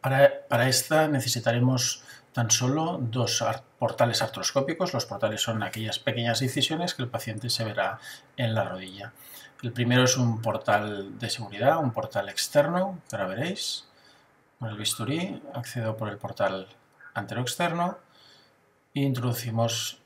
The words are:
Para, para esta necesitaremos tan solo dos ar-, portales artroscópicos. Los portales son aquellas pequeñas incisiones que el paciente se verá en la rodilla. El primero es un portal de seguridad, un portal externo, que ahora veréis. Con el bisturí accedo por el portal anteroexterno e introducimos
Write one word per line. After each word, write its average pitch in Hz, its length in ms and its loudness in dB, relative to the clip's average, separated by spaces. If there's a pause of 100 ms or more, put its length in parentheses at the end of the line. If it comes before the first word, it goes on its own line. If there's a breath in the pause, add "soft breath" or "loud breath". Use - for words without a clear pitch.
Para, 139 280 8 (200)
para 120 180 4
esta 156 400 4
necesitaremos 123 960 2 (300 loud breath)
tan 113 180 2
solo 147 480 2
dos 120 420 0
ar-, - 220 -2 (160)
portales 120 420 2
artroscópicos. 139 720 -2
Los 117 120 -2
portales - 360 -2
son 110 220 -2
aquellas 110 360 -4
pequeñas 117 420 0
incisiones 156 540 0
que 131 80 -4
el 123 40 -4
paciente 117 420 -6
se 117 140 0
verá - 360 -2 (360 loud breath)
en 113 180 0
la 107 120 2
rodilla. 92 480 -10 (500 loud breath)
El 120 80 -4
primero 123 320 4
es 127 140 6
un 117 240 2
portal 104 760 0
de 110 120 -6
seguridad, 113 480 0
un 135 160 0
portal - 340 -4
externo, 180 720 0 (100)
que - 60 -8
ahora - 140 -2
veréis. 151 560 -6 (760 soft breath)
Con 117 100 -6
el 107 80 -8
bisturí 139 640 -4 (140)
accedo 113 400 -4
por 107 140 -6
el 101 80 -10
portal 95 500 -4 (460)
anteroexterno 170 840 -2 (960 soft breath)
e 143 60 -2
introducimos 120 1080 0